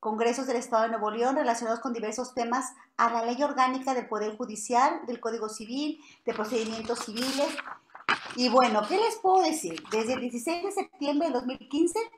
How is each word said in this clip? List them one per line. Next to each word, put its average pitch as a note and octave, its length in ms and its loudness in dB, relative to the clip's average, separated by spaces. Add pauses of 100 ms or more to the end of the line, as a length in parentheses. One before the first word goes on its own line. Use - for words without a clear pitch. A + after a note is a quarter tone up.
congresos A#3 440 0
del A#3+ 120 0
Estado A#3 260 2
de A3+ 60 0
Nuevo G#3+ 200 -2
León A#3+ 280 0
relacionados A#3 420 0
con B3 140 -4
diversos A3+ 400 -4
temas A#3 320 -2 (320)
a A#3 120 4
la A#3 140 0
ley A#3+ 180 -2
orgánica C4 520 2
del A#3 140 -2
Poder G#3+ 280 -4
Judicial, B3 720 0
del A#3 140 -6
Código A3 260 -4
Civil, B3+ 540 -6 (240)
de A3+ 80 0
procedimientos A3 680 -2
civiles. C4+ 480 -2 (880)
Y B3 140 2
bueno, A3+ 380 6
¿qué F4+ 100 2
les A4 180 2
puedo F#4+ 260 6
decir? D#4 480 0
Desde A3+ 240 0
el B3+ 80 -2
dieciséis B3 420 -4
de G4 80 -2
septiembre D4 580 0
de C4 40 -2
dos B3 120 0
mil B3+ 140 -4 (100)
quince E4+ 300 2 (180)